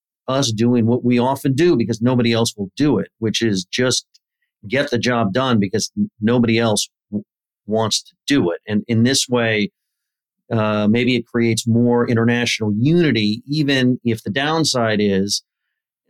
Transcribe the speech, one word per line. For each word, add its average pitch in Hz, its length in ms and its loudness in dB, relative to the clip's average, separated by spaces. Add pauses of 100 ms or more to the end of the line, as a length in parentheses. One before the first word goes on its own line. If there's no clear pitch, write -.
(280)
us 131 240 -2
doing 117 340 2
what 120 180 0
we 120 140 2
often 135 340 0
do 160 240 2
because 110 240 -2
nobody 120 320 2
else 113 240 0
will 101 200 -8
do 143 220 2
it, 95 100 -4 (100)
which 110 240 -2
is 98 220 0
just - 420 -2 (600)
get 135 220 -2
the 120 80 -2
job 117 340 0
done 123 260 2
because 98 400 -2
n-, 104 120 -2 (100)
nobody 117 380 2
else 113 300 0 (220)
w-, 104 140 -8 (420)
wants 107 360 -2
to - 120 -20 (120)
do 117 240 2
it. 82 180 -6
And 107 180 -2
in 113 160 2
this 127 260 0
way, 113 420 0 (800)
uh, 107 380 0
maybe 120 280 2
it 117 100 -4
creates 117 400 -2
more 120 420 2
international 117 680 0
unity, 120 680 2
even 135 580 0
if 113 180 -2
the 107 80 -8
downside 131 680 0
is, 101 420 0 (680)